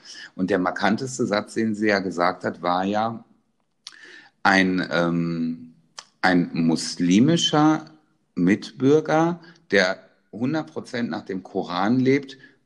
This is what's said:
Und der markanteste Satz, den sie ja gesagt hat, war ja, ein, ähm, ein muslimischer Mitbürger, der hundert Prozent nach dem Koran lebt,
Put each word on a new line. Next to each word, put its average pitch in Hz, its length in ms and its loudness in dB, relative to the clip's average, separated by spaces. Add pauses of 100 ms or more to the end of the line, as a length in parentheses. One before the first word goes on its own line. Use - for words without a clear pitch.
(360)
Und 92 160 -2
der 95 80 2
markanteste 110 680 -2
Satz, 104 300 -4
den 110 180 -2
sie 104 140 -2
ja 101 120 2
gesagt 90 440 -2
hat, 95 180 -6
war 90 220 0
ja, 107 400 -4 (1200)
ein, 95 480 2
ähm, 82 840 -2 (480)
ein 90 320 2
muslimischer 127 1300 2 (500)
Mitbürger, 156 1040 2 (320)
der 95 280 2 (320)
hundert 147 400 -4
Prozent 120 380 -8
nach 101 140 -8
dem 92 200 -8
Koran 95 560 -2
lebt, 135 380 0 (280)